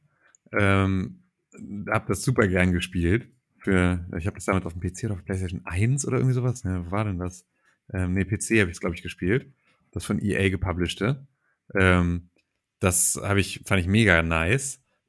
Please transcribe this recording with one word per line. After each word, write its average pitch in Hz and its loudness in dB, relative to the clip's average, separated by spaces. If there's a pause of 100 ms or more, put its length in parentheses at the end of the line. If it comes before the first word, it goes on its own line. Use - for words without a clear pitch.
(580)
Ähm, 98 2 (640)
hab 107 0
das - -2
super 123 2
gern 92 2
gespielt. 90 0 (300)
Für, 90 2 (120)
ich 85 -6
hab - -4
das - -14
damals 92 0
auf 85 -8
dem 90 -12
P 90 -4
C - -8
oder 101 -6
auf 87 -14
PlayStation 92 -4
eins 120 -2
oder 123 -2
irgendwie 127 2
sowas. 123 -2
Ne, 92 -2
wo 85 -12
war 104 0
denn 95 -2
das? 90 -8 (460)
Ähm, 92 -2
nee, 98 2
P 95 -2
C 110 2
hab 90 2
ich's, 85 -12
glaub 90 -4
ich, - -12
gespielt. 87 -4 (400)
Das - -10
von 101 -4
E 98 -2
A 98 2
gepublished. 87 -2 (720)
Ähm, 90 2 (500)
das - 0
hab 98 0
ich, - -2
fand 98 0
ich 82 -4
mega 98 4
nice. 82 -2 (280)